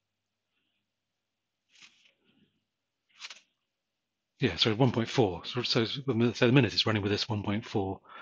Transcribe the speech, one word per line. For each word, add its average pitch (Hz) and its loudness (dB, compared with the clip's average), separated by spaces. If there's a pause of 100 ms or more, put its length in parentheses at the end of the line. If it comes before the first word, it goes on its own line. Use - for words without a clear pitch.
(4000)
Yeah, 92 0
so 113 2
one 120 2
point 117 -2
four. 92 0
So, 123 -6
so, 117 0
it's, 104 -4
so 143 -10
at 120 0
the 120 6
minute 127 6
it's - 0
running 107 0
with 101 -2
this - -2
one 104 -4
point 104 -4
four 95 -4 (220)